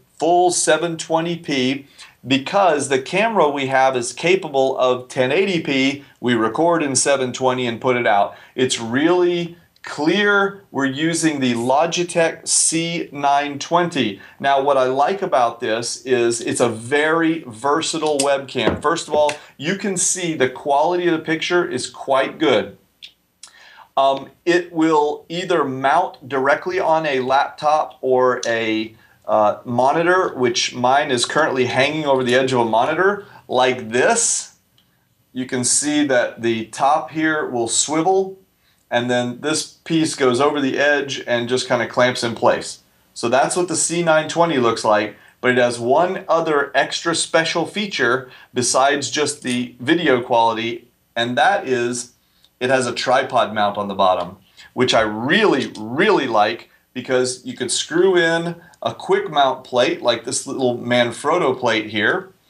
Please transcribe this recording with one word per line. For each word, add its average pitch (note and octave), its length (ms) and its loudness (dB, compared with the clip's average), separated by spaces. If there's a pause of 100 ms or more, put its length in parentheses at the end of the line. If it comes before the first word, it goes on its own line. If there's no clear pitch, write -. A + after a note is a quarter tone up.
(180)
full F3 320 2
seven E3 480 0
twenty E3 380 -2
P C3+ 500 -2 (420)
because E3+ 600 2
the C3+ 80 2
camera F#3+ 500 0
we C#3 200 -2
have C3 280 4
is A#2 160 -2
capable D#3 640 0
of B2+ 320 0
ten C3 240 0
eighty F#3 300 0
P. C#3 420 0 (160)
We B2 140 0
record D#3 480 2
in C3+ 140 -2
seven C3 360 0
twenty B2+ 340 0
and A2+ 140 -6
put B2+ 160 2
it A#2+ 100 -2
out. G2+ 280 2 (200)
It's B2+ 240 0
really E3+ 760 0 (260)
Clear, G3 880 0
we're C3+ 140 -2
using D3+ 560 -2
the B2+ 140 2
Logitech E3 920 0
C E3 640 0
nine C#3+ 460 0
twenty. D#3+ 600 0 (180)
Now, C#3 240 2
what C#3 140 2
I C3 80 4
like C#3+ 380 0
about C3 380 0
this A#2 440 -4
is A#2 380 0
it's - 180 -2
a B2 80 4
very D3+ 800 0
versatile D3+ 720 -2
webcam. C3+ 640 -2
First D#3+ 260 -2
of D3+ 60 -4
all, D3 180 2 (240)
you E3 200 -4
can F#3+ 200 -4
see E3+ 380 -2
the B2+ 160 0
quality E3 560 0
of E3+ 60 2
the D#3 120 -2
picture D#3+ 420 -2
is B2+ 220 -6
quite - 500 -2
good. A#2+ 380 2 (1200)
Um, C3+ 320 2 (160)
it F3 260 2
will D#3 600 2
either F3 340 0
mount C3+ 640 0
directly C#3+ 500 0
on D#3+ 280 2
a C3+ 140 0
laptop C#3+ 800 0
or B2+ 440 2
a, A2 480 -2 (320)
uh, G#2 380 2
monitor, D#3 720 2
which B2 400 0
mine C3+ 360 2
is A#2+ 140 0
currently C#3 400 0
hanging C#3 400 0
over C3+ 180 2
the B2 120 2
edge C3 180 2
of B2 80 4
a A#2 60 2
monitor D#3+ 580 0 (240)
like B2 400 0
this. C#3+ 680 0 (760)
You B2+ 140 -6
can B2+ 180 -2
see D3 420 0
that B2+ 360 0
the A2+ 240 -2
top D3+ 460 0
here D#3 360 -2
will A#2+ 200 -2
swivel, F#3+ 720 0 (540)
and A#2+ 160 0
then B2 320 -2
this D#3 240 -2
piece - 520 -2
goes B2+ 240 2
over D3 200 2
the C3+ 160 -2
edge C#3 480 0
and A#2+ 240 -2
just B2+ 200 -2
kinda A#2 180 0
clamps B2 380 0
in A2+ 100 -4
place. - 460 -2 (340)
So - 140 -4
that's C3 260 2
what F3+ 140 0
the D#3+ 80 -4
C E3 260 -2
nine D#3 260 2
twenty D#3+ 300 0
looks A2+ 260 0
like, G#2+ 320 0 (240)
but B2 120 2
it B2 60 2
has A#2+ 200 2
one D#3 500 0
other D3+ 460 0
extra D#3 400 -2
special D#3+ 520 0
feature C3 640 -2 (240)
besides C3+ 560 0
just D3 320 -4
the B2 360 -4
video C#3+ 440 2
quality, A2+ 640 0 (260)
and B2 220 -2
that D3+ 320 2
is A#2+ 460 -2 (440)
it B2 100 -2
has C3 180 2
a B2+ 60 -4
tripod C3 600 0
mount G#2 240 0
on G2+ 100 -4
the G2 60 -8
bottom, F#2 420 0 (380)
which B2 180 2
I B2+ 80 4
really, B2+ 800 0
really C#3+ 480 0
like A2+ 420 0 (240)
because B2+ 540 -2
you B2+ 100 -10
could B2 140 -6
screw F3+ 480 2
in E3+ 380 0 (260)
a A#2 100 -4
quick G3 380 -2
mount C#3 340 0
plate C#3+ 380 0
like - 220 0
this - 220 -6
little B2 300 -2
Manfrotto B2 840 0
plate A#2 280 0
here, A2 440 -2 (200)